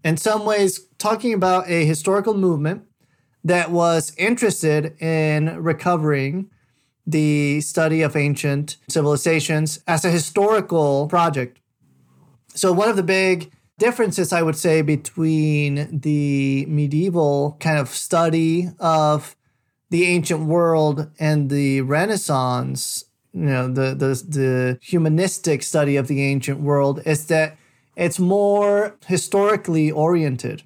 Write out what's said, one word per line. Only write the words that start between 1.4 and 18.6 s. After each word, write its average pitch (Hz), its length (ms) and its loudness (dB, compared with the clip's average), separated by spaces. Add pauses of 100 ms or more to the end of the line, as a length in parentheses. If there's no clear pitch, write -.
a 170 160 2
historical 196 480 0
movement 175 480 0 (600)
that 170 260 0
was 170 480 0
interested 165 840 0
in 160 640 0
recovering 156 880 -2 (560)
the 147 560 0
study 160 400 0
of 151 120 0
ancient 143 600 -2 (120)
civilizations 151 1000 0
as 165 180 0
a 180 60 2
historical 170 960 0
project. 151 540 -2 (920)
So 185 180 2
one 208 180 2
of 202 60 0
the 190 80 0
big 185 480 0 (260)
differences, 208 540 0
I 170 100 2
would 156 140 0
say, 160 260 2
between 151 1200 0
the 139 680 0
medieval 151 920 0
kind 156 180 0
of 131 100 -2
study 165 800 0 (100)